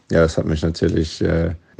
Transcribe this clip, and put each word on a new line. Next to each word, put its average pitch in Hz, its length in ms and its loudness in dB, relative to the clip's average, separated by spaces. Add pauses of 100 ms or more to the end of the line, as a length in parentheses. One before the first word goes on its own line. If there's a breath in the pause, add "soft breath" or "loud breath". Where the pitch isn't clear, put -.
(100)
ja, 82 100 4
das 80 180 2
hat - 80 -2
mich 78 160 -2
natürlich, 85 580 -2
äh, 85 340 0 (260 soft breath)